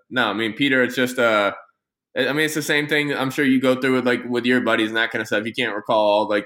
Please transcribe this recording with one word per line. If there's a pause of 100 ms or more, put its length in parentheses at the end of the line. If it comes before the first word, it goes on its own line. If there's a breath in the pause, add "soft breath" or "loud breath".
(120)
no,
I
mean,
Peter,
it's
just,
uh, (640)
I,
I
mean,
it's
the
same
thing
I'm
sure
you
go
through
with,
like,
with
your
buddies
and
that
kind
of
stuff.
You
can't
recall
all,
like,